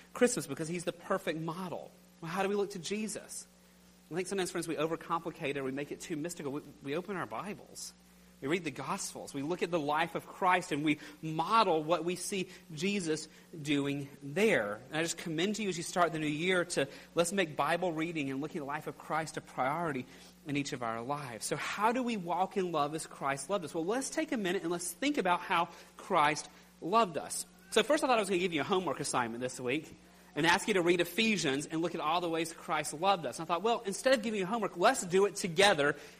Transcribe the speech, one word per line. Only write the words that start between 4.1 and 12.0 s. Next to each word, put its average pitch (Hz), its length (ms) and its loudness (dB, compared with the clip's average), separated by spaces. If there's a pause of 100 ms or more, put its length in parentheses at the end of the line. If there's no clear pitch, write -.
I 156 60 -8
think 180 100 -2
sometimes, 190 240 -2
friends, 165 180 -4
we 151 60 -4
overcomplicate 160 800 -2
it, 139 60 -2
we 131 80 -4
make 143 220 -6
it - 80 -10
too 165 160 -6
mystical. 147 360 -6
We, 147 80 -6 (220)
we 143 140 -4
open 190 200 -6
our 143 100 -2
Bibles. 135 680 -10 (460)
We 135 80 -4
read 170 160 0
the 151 60 -4
Gospels. 135 640 -8
We 139 80 -4
look 170 200 -2
at 180 80 -2
the 175 80 2
life 151 360 0
of 160 120 -4
Christ 180 460 2
and 143 100 0
we 151 160 2 (220)
model 165 640 4
what 165 240 2